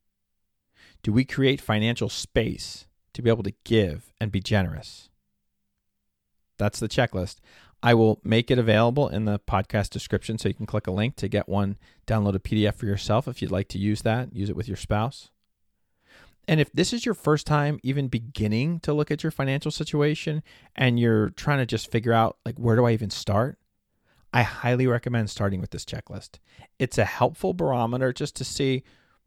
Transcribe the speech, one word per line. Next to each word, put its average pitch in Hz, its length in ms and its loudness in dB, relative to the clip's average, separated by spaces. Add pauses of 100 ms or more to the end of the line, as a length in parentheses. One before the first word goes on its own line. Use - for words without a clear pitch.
(1040)
Do 107 80 0
we 127 120 4
create 135 360 2
financial 110 480 0
space - 800 -4 (280)
to 127 80 -8
be 117 80 4
able 113 140 2
to 98 100 -6 (100)
give 101 560 0
and 107 120 -2
be 98 80 0
generous? - 680 -2 (1500)
That's 104 220 -2
the 110 80 -2
checklist. 98 480 -2 (460)
I 120 120 6
will 110 280 6
make 113 280 2
it 127 80 4
available 117 500 4
in 107 160 -4
the 104 160 -2
podcast 98 500 -2
description - 480 -4
so - 100 -2
you 98 60 0
can 110 120 -8
click - 200 -4
a 92 60 -4
link 107 240 -2
to 101 120 -6
get 101 200 -2
one, 98 300 -2 (280)
download 101 300 2
a 95 40 -2
P - 160 -4
D 107 100 4
F 98 100 0
for 117 100 -8
yourself 101 400 0
if - 160 -8
you'd - 80 -4
like 95 180 -2
to 95 100 -8
use 104 240 0
that, 117 320 -2
use 101 140 -4
it 98 80 -6
with 107 120 -8
your 92 80 -6
spouse. - 540 -4 (1160)
And 160 140 2
if 139 120 0
this 165 200 0
is 240 120 -6
your 226 100 -2
first - 320 0
time 147 360 0
even 135 260 -2
beginning 120 720 -2
to - 120 -2
look 151 180 0
at 147 120 -2
your 160 80 -2
financial 139 400 -2
situation 151 720 -2 (340)
and 123 220 4
you're 110 320 4
trying 143 280 -2
to 127 80 0
just - 240 -4
figure 117 220 0
out, 113 320 2
like, 120 140 -8
"Where 117 180 4
do 123 80 6
I 120 80 4
even 110 180 -2
start?" 110 480 -2 (760)
I 120 100 4
highly 123 440 0
recommend 117 440 0
starting 98 300 -2
with 82 100 -8
this - 140 -12
checklist. - 540 -14 (400)
It's 131 200 -2
a 110 60 4
helpful 143 480 0
barometer 127 600 0
just - 240 -8
to 139 80 -8
see 131 380 -2 (440)